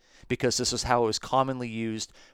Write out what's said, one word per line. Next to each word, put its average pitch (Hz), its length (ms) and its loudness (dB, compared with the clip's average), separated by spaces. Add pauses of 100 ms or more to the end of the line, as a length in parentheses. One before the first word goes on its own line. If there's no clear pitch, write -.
(280)
because 123 300 0
this 123 140 0
is 123 120 -4
how 123 200 4
it 113 40 4
was 107 120 -2
commonly 131 480 0
used 110 460 -6 (200)